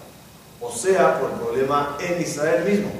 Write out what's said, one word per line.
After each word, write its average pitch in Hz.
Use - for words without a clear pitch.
o 160
sea 180
por -
el 104
problema 135
en 175
Israel 160
mismo, -